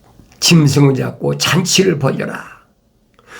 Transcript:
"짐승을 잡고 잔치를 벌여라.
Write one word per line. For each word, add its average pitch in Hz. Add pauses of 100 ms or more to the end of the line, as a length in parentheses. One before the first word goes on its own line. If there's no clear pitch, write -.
(400)
"짐승을 143
잡고 131
잔치를 175
벌여라. - (720)